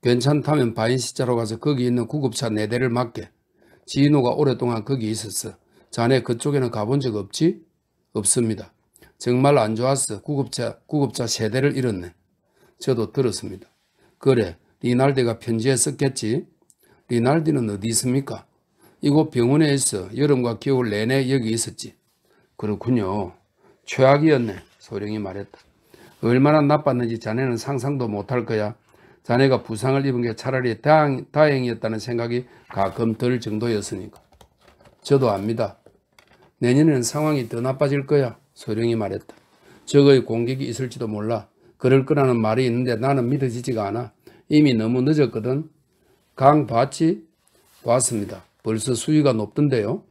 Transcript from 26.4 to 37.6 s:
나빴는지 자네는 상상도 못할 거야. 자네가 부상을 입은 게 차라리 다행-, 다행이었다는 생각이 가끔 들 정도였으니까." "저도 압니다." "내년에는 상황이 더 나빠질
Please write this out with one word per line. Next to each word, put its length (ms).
나빴는지 580
자네는 380
상상도 500
못할 380
거야. 300
자네가 400
부상을 420
입은 160
게 160
차라리 440
다행-, 520
다행이었다는 680
생각이 460
가끔 460
들 260
정도였으니까." 800
"저도 300
압니다." 480
"내년에는 440
상황이 460
더 100
나빠질 480